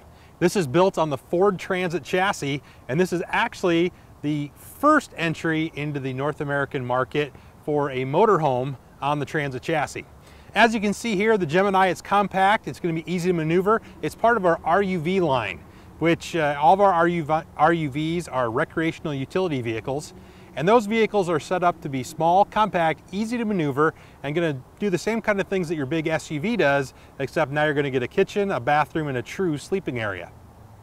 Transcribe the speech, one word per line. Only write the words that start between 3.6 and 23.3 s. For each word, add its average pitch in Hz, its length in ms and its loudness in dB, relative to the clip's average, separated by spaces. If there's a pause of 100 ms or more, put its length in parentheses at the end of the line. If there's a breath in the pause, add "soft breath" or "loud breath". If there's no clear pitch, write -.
the 147 340 -4
first - 600 0
entry 160 600 -2
into 143 240 -6
the 131 120 -4
North 139 280 -4
American 143 440 -4
market 127 480 -2 (320 loud breath)
for 147 280 0
a 131 120 -4
motorhome 143 720 2 (240)
on 147 200 -2
the 139 40 -4
Transit 135 380 -4
chassis. 143 420 -4 (480 loud breath)
As 220 220 4
you 220 60 -2
can 202 120 0
see 226 220 -4
here, 214 240 2
the 180 80 0
Gemini, 190 400 4
it's 175 160 -2
compact, 196 640 2
it's 151 140 -10
gonna 170 120 -2
be 160 140 -4
easy 175 220 -2
to 180 60 2
maneuver. 180 480 2 (200 loud breath)
It's 156 140 -6
part 233 200 2
of 190 80 0
our 165 200 4
R 180 180 4
U 185 160 -2
V 180 220 0
line, 117 400 0 (400 loud breath)
which, 165 340 0
uh, 147 260 0
all 165 140 6
of 190 60 2
our 196 120 6
R 170 140 4
U 175 160 0
V, 147 120 -2 (220)
R 156 160 6
U 160 160 0
Vs 156 380 -4
are 123 240 -2
recreational 160 640 -2
utility 139 480 -4
vehicles. 117 500 -6 (420 loud breath)
And 151 140 -2
those 226 160 4
vehicles 208 460 0
are 156 100 0
set 180 240 -2
up 175 160 0
to 160 80 -10
be 131 140 -4
small, 170 420 2
compact, 170 560 0 (100)
easy 220 280 -4